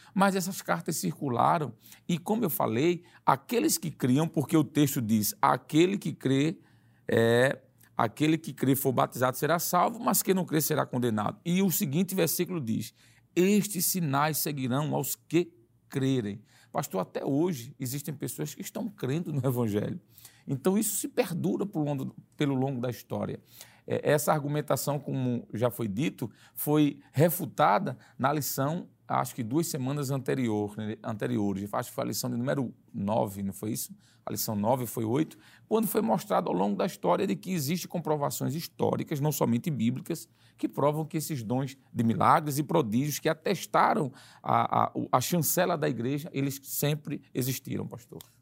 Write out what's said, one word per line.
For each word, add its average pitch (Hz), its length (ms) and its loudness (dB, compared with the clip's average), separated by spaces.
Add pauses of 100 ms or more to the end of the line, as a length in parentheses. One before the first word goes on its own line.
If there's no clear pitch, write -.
(120)
mas 196 220 4
essas 185 260 -4
cartas 170 360 -2
circularam. 143 760 0 (360)
E 175 100 0
como 220 240 0
eu 175 80 2
falei, 135 540 2 (200)
aqueles 233 540 2
que 160 120 -6
criam, 139 360 2
porque 160 300 0
o 151 80 6
texto 147 360 2
diz, 107 400 2
"Aquele 151 560 2
que 151 160 -6
crê, 139 460 0 (480)
é, 117 540 4 (360)
aquele 147 400 2
que 156 160 -6
crê 135 220 2
for 135 180 0
batizado 127 440 0
será 151 220 0
salvo, 180 420 0
mas 247 220 0
quem 190 120 2
não 185 100 0
crê 156 160 0
será 139 240 0
condenado." 120 600 0
E 180 180 2
o 196 80 4
seguinte 175 440 0
versículo 175 460 0
diz, 113 320 -4 (440)
"Estes 190 500 4
sinais 151 520 0
seguirão 139 580 -2
aos 143 180 -4
que - 380 0 (360)
crerem." 127 540 0 (300)
Pastor, 180 300 -4
até - 220 -8
hoje 143 540 -2
existem 139 340 -6
pessoas 147 400 -8
que - 100 -12
estão - 260 -8
crendo 156 440 -4
no 135 140 0
Evangelho. 120 540 0 (440)
Então 185 320 0
isso 220 200 0
se 285 120 -4
perdura 180 560 -2
por 156 200 -2
longo, 135 320 -4 (200)
pelo 139 180 0
longo 131 260 -2
da 123 100 -2
história. 104 480 -6 (480)
É, 123 260 2
essa 151 200 4
argumentação, 147 680 -2
como 127 540 -4
já 117 180 0
foi 117 160 -6
dito, 117 440 -4 (240)
foi 151 460 2 (120)
refutada 151 840 2 (200)
na 135 140 2
lição, 151 560 -2 (180)
acho 131 280 -2
que 131 80 -6
duas 143 240 0
semanas 147 440 -4
anterior, 117 640 0
né, 110 280 -6
anteriores, 104 680 -2
acho 120 200 -4
que - 40 -18
foi 117 100 -4
a - 20 -4
lição 120 240 -4
de 123 60 -4
número 135 380 -2 (180)
nove, 101 500 -2
não 98 100 -4
foi 107 200 -6
isso? - 220 -8 (300)
A - 60 -8
lição 107 260 -4
nove 117 300 2
foi 113 180 -4
oito, 139 320 0 (320)
quando 220 180 2
foi 220 140 0
mostrado 208 480 0
ao - 80 0
longo 196 200 0
da 202 100 0
história 180 400 0
de 190 100 0
que 180 160 -8
existem 165 340 -2
comprovações 143 680 -2
históricas, 139 680 -2
não 151 100 2
somente 120 400 0
bíblicas, 123 560 -2 (300)
que 311 100 -4
provam 151 380 0
que 156 140 -6
esses 139 240 -6
dons 127 340 -2 (160)
de 117 120 2
milagres 131 540 4
e 156 40 2
prodígios 139 560 0
que - 100 -2
atestaram 175 840 2 (320)
a, - 420 2
a, - 100 0
o, - 180 -4
a 127 80 6
chancela 175 560 2
da 151 140 0
igreja, 139 420 -4
eles 139 320 -2
sempre 147 560 -4 (140)
existiram, 123 520 -4
pastor. - 360 -16 (200)